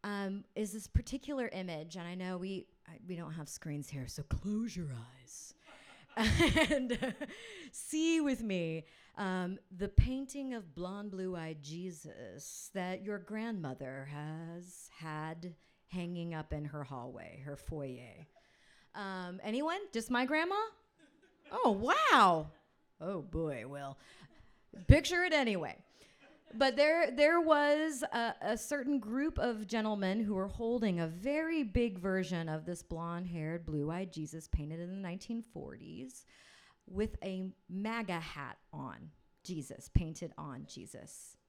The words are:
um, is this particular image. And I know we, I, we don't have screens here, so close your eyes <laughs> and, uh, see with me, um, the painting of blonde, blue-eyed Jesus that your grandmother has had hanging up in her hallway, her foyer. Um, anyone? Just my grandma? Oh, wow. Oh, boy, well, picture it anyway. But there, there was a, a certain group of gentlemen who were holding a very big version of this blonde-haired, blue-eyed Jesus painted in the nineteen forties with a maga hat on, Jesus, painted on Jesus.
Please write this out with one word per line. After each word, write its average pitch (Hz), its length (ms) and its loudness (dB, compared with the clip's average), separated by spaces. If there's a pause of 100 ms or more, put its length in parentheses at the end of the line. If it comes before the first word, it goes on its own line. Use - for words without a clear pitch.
um, 202 400 -2 (120)
is 208 160 -2
this 208 160 -8
particular 262 640 0
image. 165 460 -6
And 170 120 -8
I 175 80 -6
know 185 220 -4
we, 190 300 -4 (200)
I, 165 200 -18
we 180 80 -4
don't 160 180 -6
have 156 160 -8
screens 147 400 -6
here, 135 180 -6
so - 160 -8
close 208 520 -2
your 165 160 -4 (300)
eyes - 320 -18 (640)
<laughs> 277 540 6
and, 254 320 2
uh, 269 240 -2 (460)
see 320 500 2
with 269 220 2
me, 165 420 -2 (320)
um, 185 400 0 (180)
the 196 140 -2
painting 262 640 4
of 180 220 -8
blonde, 196 360 -6
blue-eyed 170 500 -4
Jesus 151 1120 -10
that 185 300 -4
your 208 140 -6
grandmother 151 960 -6
has 165 840 -10
had 160 580 -8 (320)
hanging 175 460 -4
up 156 200 -6
in 147 120 -2
her 147 180 -6
hallway, 127 600 -10
her 143 120 -10
foyer. 135 720 -8 (680)
Um, 190 480 -6
anyone? 302 360 0 (120)
Just 226 180 -4
my 247 160 4
grandma? 320 300 2 (960)
Oh, 453 200 4
wow. 220 760 8 (540)
Oh, 175 200 -4
boy, 151 460 -4
well, 139 300 -10 (880)
picture 330 360 10
it 359 100 2
anyway. 202 440 2 (760)
But 254 220 4
there, 302 360 6
there 294 280 8
was 302 720 4
a, 233 300 0
a 220 160 0
certain 277 420 0
group 247 380 -2
of 214 300 0
gentlemen 214 560 0
who 208 100 0
were 190 140 0
holding 226 520 0
a 165 80 2
very 294 560 0
big 214 360 2
version 180 500 0
of 156 160 -4
this 170 180 -6
blonde-haired, 170 800 -4
blue-eyed 160 460 -2
Jesus 160 360 -8
painted 156 320 0
in 175 100 -6
the 196 120 -6
nineteen 208 420 -6 (100)
forties 151 720 -12 (640)
with 202 360 -2
a 190 280 -4 (180)
maga 196 500 -4
hat 143 380 -8 (160)
on, 156 380 -10 (320)
Jesus, - 500 -8
painted 165 460 2
on 143 280 -8
Jesus. - 720 -16 (120)